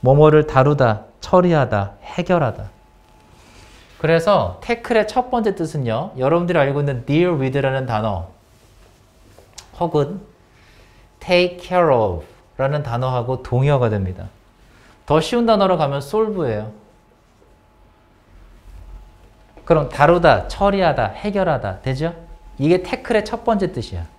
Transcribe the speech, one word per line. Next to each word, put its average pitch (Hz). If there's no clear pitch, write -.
뭐뭐를 151
다루다, 131
처리하다, 143
해결하다. 170
그래서 165
태클의 226
첫 -
번째 214
뜻은요. 147
여러분들이 170
알고 139
있는 139
deal 165
with라는 135
단어 107
혹은 165
take 180
care 180
of라는 123
단어하고 123
동의어가 131
됩니다. 92
더 156
쉬운 240
단어로 196
가면 139
solve예요. 139
그럼 151
다루다, 156
처리하다, 190
해결하다 143
되죠? 143
이게 170
태클의 214
첫 220
번째 202
뜻이야. 92